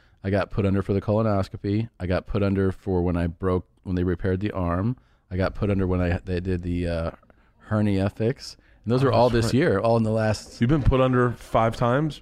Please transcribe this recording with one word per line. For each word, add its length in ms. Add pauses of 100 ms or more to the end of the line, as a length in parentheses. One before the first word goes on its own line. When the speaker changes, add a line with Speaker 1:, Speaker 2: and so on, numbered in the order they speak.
(240)
Speaker 1:
I 60
got 200
put 160
under 160
for 100
the 80
colonoscopy. 880 (120)
I 60
got 200
put 160
under 300
for 300
when 140
I 100
broke, 400 (180)
when 100
they 100
repaired 360
the 100
arm. 460 (340)
I 80
got 160
put 160
under 160
when 160
I, 220
they 160
did 220
the, 260
uh, 220 (500)
hernia 500
fix. 460 (280)
And 80
those 100
Speaker 2:
Oh, 40
Speaker 1:
were 60
all 180
Speaker 2:
that's 160
Speaker 1:
this 80
Speaker 2:
right. 40
Speaker 1:
year, 220
all 180
in 40
the 80
last 500
Speaker 2:
You've 100
been 120
put 180
under 320
five 440
times, 460